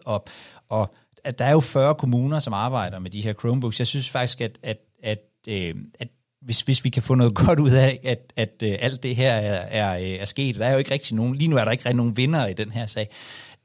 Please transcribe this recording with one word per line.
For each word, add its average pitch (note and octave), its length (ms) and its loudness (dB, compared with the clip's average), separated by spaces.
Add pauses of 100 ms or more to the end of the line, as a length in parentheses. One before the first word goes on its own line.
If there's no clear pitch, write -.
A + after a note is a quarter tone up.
og, G#2 200 -4 (440)
og G#2+ 260 -2 (280)
at B2+ 160 -8
der A#2+ 60 0
er C#3 60 4
jo D#3 80 8
fyrre C#3 360 2
kommuner, C3+ 440 0
som A#2+ 140 -4
arbejder G2+ 460 -2
med F2+ 120 -10
de G2+ 100 -8
her G#2+ 120 -2
Chromebooks. A#2 460 -2
Jeg A#2+ 80 0
synes C3+ 220 -4
faktisk, B2 320 -2
at, A2+ 220 -8
at, A2 140 -6 (260)
at, G#2+ 200 -4 (260)
øh, F2+ 260 -4 (240)
at A#2 80 -10 (340)
hvis, A#2 200 -2
hvis - 220 0
vi C3 60 0
kan A#2+ 140 -2
få B2+ 120 2
noget A#2+ 240 4
<laughs> - 60 6
godt E3 140 6
ud C#3 120 6
af, C3 320 6
at, B2 320 -4
at, A2+ 280 -4
øh, G2+ 160 0
alt C3 240 -4
det B2 120 -2
her B2+ 160 4
er, G#2 260 0
er, G2 420 -2
øh, F#2 100 -4
er F#2+ 160 -6
sket, C3 300 -4
der G#2+ 100 -2
er C3 60 2
jo C3+ 60 4
ikke C#3 140 -2
rigtig C3+ 240 -4
nogen, B2 200 0
lige D3+ 120 0
nu D#3 80 4
er A#2 80 4
der A2 80 2
ikke B2+ 140 -2
rigtig B2 120 2
nogen A#2 200 0
vinder C3+ 300 2
i F#2+ 60 -4
den G#2+ 180 -6
her A2+ 160 -6
sag, G#2+ 220 -6 (560)